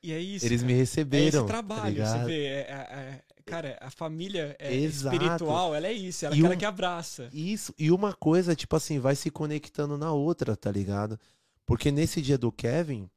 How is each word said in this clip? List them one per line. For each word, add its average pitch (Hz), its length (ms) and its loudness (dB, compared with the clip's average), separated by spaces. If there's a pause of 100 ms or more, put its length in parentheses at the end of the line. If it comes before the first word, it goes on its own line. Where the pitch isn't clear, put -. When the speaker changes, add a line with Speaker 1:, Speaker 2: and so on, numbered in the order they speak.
Speaker 1:
E 170 100 -10
é 156 80 -4
isso, 190 260 -6
Speaker 2:
Eles 120 160 2
Speaker 1:
cara. 123 100 2
Speaker 2:
me 127 60 6
receberam, 143 460 4
Speaker 1:
É 156 40 6
esse 151 100 4
Speaker 2:
tá 123 60 4
Speaker 1:
trabalho, 196 400 -4
você 104 60 0
Speaker 2:
ligado? 110 360 0
Speaker 1:
vê, 156 200 -2
é, 139 140 -4
é, 135 640 -12 (160)
é, - 60 -20
cara, 160 360 -8
a 131 100 -14
família 160 680 -6
é 139 160 -4
Speaker 2:
Exato. 143 420 0
Speaker 1:
espiritual, 165 580 0
ela 156 120 -2
é 214 60 -2
isso, 185 320 -6
ela 147 100 0
é 147 40 6
Speaker 2:
E - 20 8
Speaker 1:
aquela 180 140 8
Speaker 2:
um 180 40 -2
Speaker 1:
que 185 60 -2
abraça. 175 680 -4
Speaker 2:
Isso, 170 480 -6
e 156 120 4
uma 196 240 4
coisa, 170 420 4
tipo - 180 -4
assim, 156 240 0
vai 135 160 4
se 151 160 -4
conectando 147 680 -4
na 156 160 -2
outra, 143 420 0
tá - 140 -4
ligado? 101 480 -2 (480)
Porque 120 240 2
nesse 151 320 0
dia 139 160 4
do 120 140 2
Kevin 123 640 -2